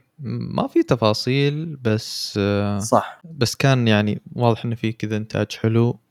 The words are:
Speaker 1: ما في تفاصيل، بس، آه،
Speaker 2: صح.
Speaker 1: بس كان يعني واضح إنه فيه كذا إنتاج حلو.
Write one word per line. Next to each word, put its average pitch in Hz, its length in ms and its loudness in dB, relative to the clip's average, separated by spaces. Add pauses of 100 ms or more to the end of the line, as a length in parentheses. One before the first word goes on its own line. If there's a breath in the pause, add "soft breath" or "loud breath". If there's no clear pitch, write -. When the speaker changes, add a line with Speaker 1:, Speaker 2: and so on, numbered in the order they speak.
(200)
Speaker 1:
ما 120 480 -6
في 339 160 2
تفاصيل، 143 1000 0
بس، - 540 -2
آه، 101 420 0
Speaker 2:
صح. 107 420 0 (160)
Speaker 1:
بس 120 180 0
كان 127 320 2
يعني 104 340 2 (140)
واضح 120 300 2
إنه 117 100 -4
فيه 113 220 -4
كذا 107 200 -4
إنتاج 107 340 -4
حلو. 117 480 0 (120)